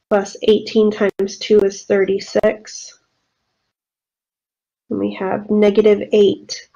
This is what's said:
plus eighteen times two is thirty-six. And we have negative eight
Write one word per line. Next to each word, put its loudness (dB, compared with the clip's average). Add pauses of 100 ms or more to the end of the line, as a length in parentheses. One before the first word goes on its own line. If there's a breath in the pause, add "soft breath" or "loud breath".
plus -2
eighteen 2
times -4
two 2
is -4
thirty-six. -4 (1900)
And -6
we -4
have -6
negative 2
eight 0